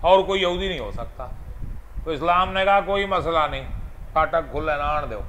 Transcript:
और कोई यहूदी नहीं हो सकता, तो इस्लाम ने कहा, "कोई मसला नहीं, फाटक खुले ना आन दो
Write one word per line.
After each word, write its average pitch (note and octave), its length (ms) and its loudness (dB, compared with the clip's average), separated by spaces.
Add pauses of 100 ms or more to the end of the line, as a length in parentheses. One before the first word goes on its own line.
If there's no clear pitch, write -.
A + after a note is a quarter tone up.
और F#3+ 200 8
कोई G3 180 2
यहूदी F3+ 280 0
नहीं E3 100 -4
हो G#2 120 -8
सकता, - 400 -10 (760)
तो D#3+ 80 -2
इस्लाम F3 360 2
ने F#3+ 160 0
कहा, G3 160 6
"कोई G3 260 0
मसला E3 400 2
नहीं, C3+ 180 -6 (500)
फाटक D#3 360 2
खुले D3+ 260 -2
ना D3 60 -4
आन D3 260 -2
दो G#2 200 -6